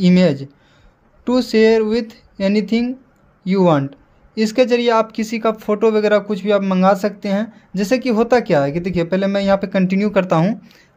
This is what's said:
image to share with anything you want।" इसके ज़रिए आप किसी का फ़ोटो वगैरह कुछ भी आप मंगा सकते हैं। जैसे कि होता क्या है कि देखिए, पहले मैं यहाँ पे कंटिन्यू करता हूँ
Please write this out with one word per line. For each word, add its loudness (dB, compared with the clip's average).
image 2
to 0
share 2
with -4
anything 0
you 2
want।" 2
इसके 0
ज़रिए 0
आप 0
किसी -6
का -2
फ़ोटो -2
वगैरह 2
कुछ -6
भी -4
आप 0
मंगा 2
सकते -6
हैं। -4
जैसे 0
कि -4
होता 2
क्या 0
है -2
कि -4
देखिए, -2
पहले -2
मैं -2
यहाँ 2
पे -4
कंटिन्यू 0
करता 0
हूँ 0